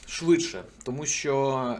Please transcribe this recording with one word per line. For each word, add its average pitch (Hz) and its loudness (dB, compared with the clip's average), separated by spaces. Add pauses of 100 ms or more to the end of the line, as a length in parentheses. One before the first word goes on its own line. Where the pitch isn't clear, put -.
швидше, 165 2 (200)
тому 139 -6
що 135 0